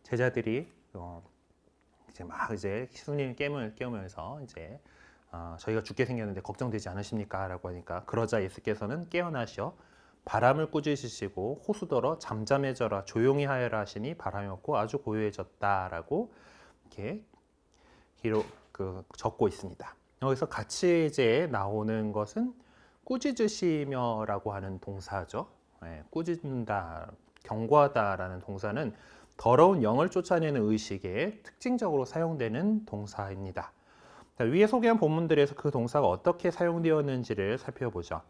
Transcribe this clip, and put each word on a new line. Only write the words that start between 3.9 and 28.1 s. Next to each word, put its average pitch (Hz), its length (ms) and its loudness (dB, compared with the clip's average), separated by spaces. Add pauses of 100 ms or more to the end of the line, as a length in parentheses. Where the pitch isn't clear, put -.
이제, 92 400 -16 (500)
어, 85 280 -10
"저희가 110 240 -2
죽게 117 220 -2
생겼는데 107 360 -4
걱정되지 107 480 -6
않으십니까?" 98 580 -4
라고 90 220 -8
하니까 87 360 -8
그러자 113 360 0
예수께서는 110 680 -4
깨어나셔 156 680 -4 (500)
바람을 139 460 4
꾸짖으시고 123 960 -4
"호수더러 160 500 0
잠잠해져라, 110 880 0
조용히 135 400 4
하여라." 120 360 0
하시니 113 340 -6
바람이 101 320 -6
없고 98 280 -4
아주 110 220 0
고요해졌다라고 101 1400 -2 (520)
이렇게 151 380 -8 (960)
기록, 110 240 2 (260)
그, 95 320 -6 (120)
적고 - 320 2
있습니다. - 480 -6 (260)
여기서 131 260 0
같이 165 580 2
이제 139 460 4
나오는 107 600 0
것은 220 420 -2 (520)
꾸짖으시며라고 139 1500 0
하는 98 260 -6
동사죠. 98 680 -6 (380)
예, 80 240 -12
꾸짖는다, 120 1000 -4 (320)
경고하다라는 107 960 2